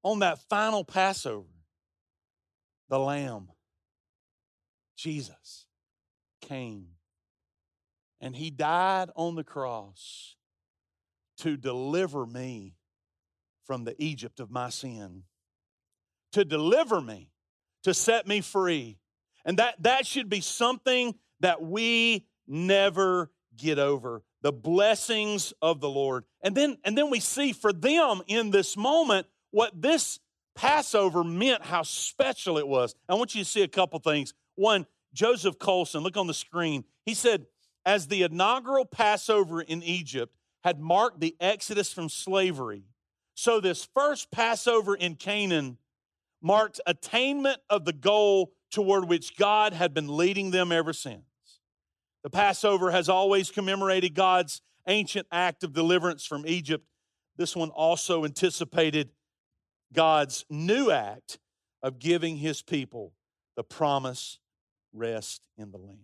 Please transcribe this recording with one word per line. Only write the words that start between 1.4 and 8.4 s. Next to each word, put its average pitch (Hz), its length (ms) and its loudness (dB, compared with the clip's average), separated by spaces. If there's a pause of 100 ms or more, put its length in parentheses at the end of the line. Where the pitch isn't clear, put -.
the 135 100 0
Lamb, 135 500 -4 (1500)
Jesus, - 680 -12 (760)
came. 110 480 -14 (1300)
And 127 140 -12
he 156 160 -10